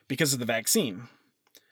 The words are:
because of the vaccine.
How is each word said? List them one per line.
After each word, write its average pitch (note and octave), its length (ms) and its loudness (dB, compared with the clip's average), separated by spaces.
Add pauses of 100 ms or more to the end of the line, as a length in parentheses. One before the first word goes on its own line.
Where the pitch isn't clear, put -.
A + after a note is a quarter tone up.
because C#3 240 0
of C3 80 -2
the A#2+ 40 -4
vaccine. A2+ 640 0 (640)